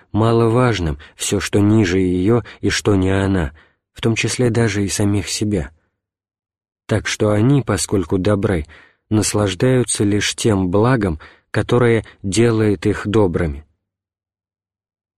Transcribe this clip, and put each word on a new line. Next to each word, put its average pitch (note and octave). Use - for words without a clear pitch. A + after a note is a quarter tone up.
маловажным A2+
всё, -
что -
ниже G#2
её F#2+
и G2+
что G2+
не F#2
она, F#2+
в -
том A2+
числе A#2
даже G#2
и F#2+
самих G2+
себя. G2+
Так G#2+
что G#2+
они, A#2+
поскольку G2
добры, G2
наслаждаются G#2+
лишь G2+
тем F#2+
благом, G2+
которое A#2
делает G#2+
их G#2
добрыми. F2+